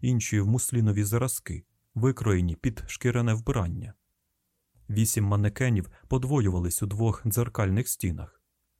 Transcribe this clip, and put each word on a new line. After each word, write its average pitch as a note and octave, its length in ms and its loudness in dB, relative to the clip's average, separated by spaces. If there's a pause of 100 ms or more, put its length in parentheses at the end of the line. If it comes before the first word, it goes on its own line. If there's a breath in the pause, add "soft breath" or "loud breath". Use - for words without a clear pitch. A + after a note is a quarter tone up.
інші A#2 380 0
в G2 80 2
муслінові A2 560 2
зразки, G#2+ 600 -4 (300)
викроєні G#2 600 2
під - 320 -4
шкіряне A#2+ 460 0
вбрання. A2 600 -2 (960)
Вісім G#2+ 360 2
манекенів G2+ 640 2 (180 soft breath)
подвоювались A2 760 0
у - 20 -2
двох G#2+ 420 -2
дзеркальних A2+ 640 0
стінах. - 520 -6 (380)